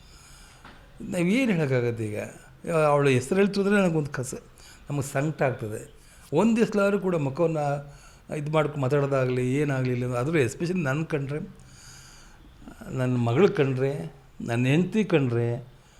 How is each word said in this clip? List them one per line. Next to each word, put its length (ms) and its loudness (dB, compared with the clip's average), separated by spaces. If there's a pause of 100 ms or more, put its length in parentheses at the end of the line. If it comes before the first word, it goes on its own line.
(1000)
ನಾವೇನು 500 0
ಹೇಳೋಕ್ಕಾಗತ್ತೆ 540 0
ಈಗ? 140 -6 (520)
ಅವಳ 380 4
ಹೆಸರು 260 2
ಹೇಳ್ತಿದ್ರೆ 400 2
ನನಗೊಂದು 340 2
ಕಸ, 240 -8 (560)
ನಮಗೆ 140 -2
ಸಂಕಟ 380 -4
ಆಗ್ತದೆ. 520 -4 (400)
ಒಂದು 220 4
ದಿವ್ಸಲಾದ್ರೂ 440 2
ಕೂಡ 160 0
ಮುಖವನ್ನ 420 0 (760)
ಇದು 160 -6
ಮಾಡ್ಕೊಂಡು 300 0
ಮಾತಾಡೋದಾಗಲಿ, 720 2
ಏನಾಗಲಿಲ್ಲ. 580 0
ಆದರೂ 240 0
especially 460 0
ನನ್ 220 -2
ಕಂಡ್ರೆ, 640 -6 (1200)
ನನ್ನ 260 -2
ಮಗಳು 320 4
ಕಂಡ್ರೆ, 640 -2 (280)
ನನ್ನ 240 0
ಹೆಂಡ್ತಿ 400 2
ಕಂಡ್ರೆ, 640 0 (320)